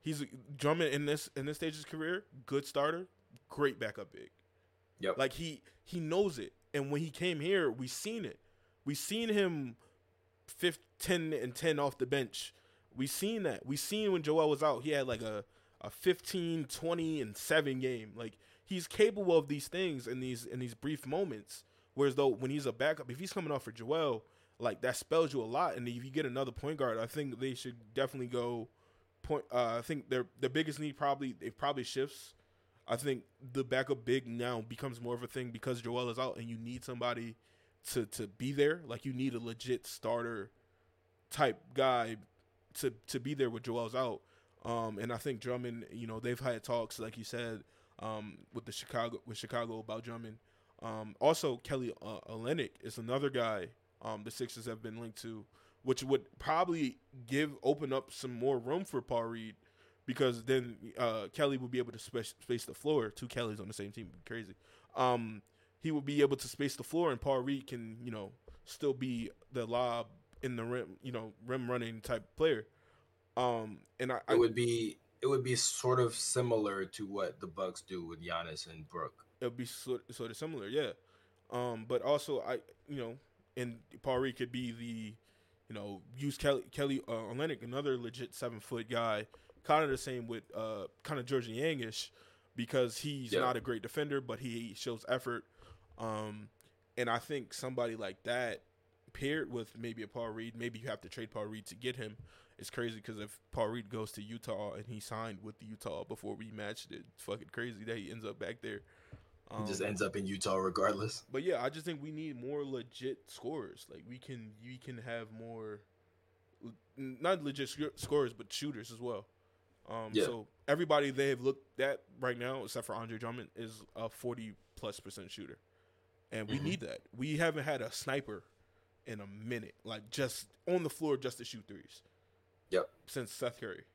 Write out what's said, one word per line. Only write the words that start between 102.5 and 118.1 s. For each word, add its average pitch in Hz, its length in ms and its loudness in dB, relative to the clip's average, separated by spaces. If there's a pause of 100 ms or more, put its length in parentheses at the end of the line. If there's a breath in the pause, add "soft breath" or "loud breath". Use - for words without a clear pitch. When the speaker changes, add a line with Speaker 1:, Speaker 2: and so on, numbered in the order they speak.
Speaker 1:
It's - 120 -10
crazy 117 300 -4
'cause 110 180 -8
if 104 220 -10 (120)
Paul 113 160 2
Reed 110 200 -4
goes 110 240 -4
to 110 100 -10
Utah 104 520 -6
and 107 120 -10
he 110 140 -8
signed 110 420 -6
with 107 160 -12
the 117 80 -16
Utah 107 380 -6
before 104 300 -6
we 107 160 -10
matched 107 420 -8
it, - 120 -12 (100)
it's - 80 -18
fucking 104 280 -6
crazy 117 340 -6
that 113 140 -4
he 98 120 -8
ends 110 140 -8
up 104 140 -6
back 107 220 -6
there. 104 220 -6 (760 loud breath)
Speaker 2:
He 107 80 -2
just 101 160 -2
Speaker 1:
Um, 104 60 0
Speaker 2:
ends 101 140 0
up 98 140 0
in 101 100 -2
Utah 95 300 0
regardless. 98 720 2
Speaker 1:
but 135 120 -2
yeah, 160 200 2
I 127 60 4
just 151 160 -6
think 156 180 -4
we 156 80 -8
need 156 260 -6
more 139 280 -4
legit 127 640 -6
scorers. - 600 -6
Like, 73 160 -14
we 123 120 -12
can, 113 360 -10 (100)
we 127 140 -12
can 127 200 -10
have 117 340 -6
more, 110 500 -10 (1120)
n-, 131 240 -8
not 170 240 2
legit 139 240 -2
sc-, - 280 -4
scorers, 139 360 2